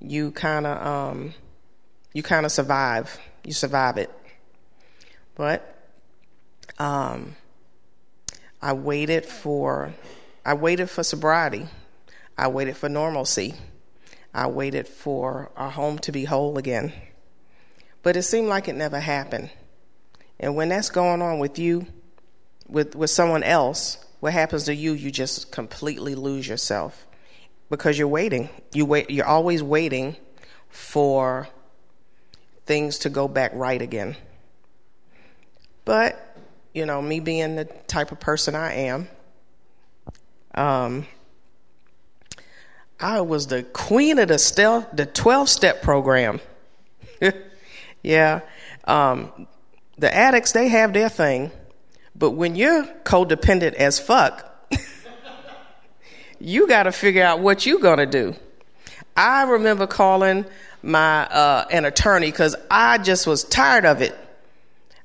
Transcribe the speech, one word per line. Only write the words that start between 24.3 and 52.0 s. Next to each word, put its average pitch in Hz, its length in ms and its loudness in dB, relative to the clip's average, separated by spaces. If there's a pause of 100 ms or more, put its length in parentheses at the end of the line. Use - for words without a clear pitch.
happens 160 320 -2
to 147 100 -2
you, 156 180 -4
you 143 180 -6
just 131 420 -8
completely 139 640 -8
lose 135 340 -6
yourself 104 580 -6 (640)
because 147 280 0
you're 147 100 0
waiting. 151 420 -2 (220)
You 147 140 0
wait, 143 240 0
you're 139 160 -2
always 160 360 2
waiting 143 540 -2 (520)
for 135 800 -2 (1160)
things 147 340 -2
to 143 100 -4
go 139 180 -2
back 131 260 -2
right 127 260 -4
again. 113 360 -8 (1700)
But, - 520 -2 (380)
you 156 120 -4
know, 143 140 -4
me 156 200 -4
being 160 360 -4
the 156 80 -6
type - 460 -6
of 156 80 -14
person 151 360 -2
I 160 200 -6
am, 135 340 -6 (1500)
um, 135 520 -2 (1900)
I 202 220 -2
was 156 280 -2
the 127 140 -2
queen 277 560 2
of 202 100 6
the 151 100 4
stel-, 220 540 4
the 147 140 -2
twelve-step 254 760 4
program. 131 640 2
<laughs> - 40 -18 (1500)
Yeah. 156 380 4 (440)
Um, 127 640 0 (500)
the 143 160 2
addicts, 240 400 4
they 240 160 4
have 220 240 4
their 220 160 2
thing. 143 440 0 (640)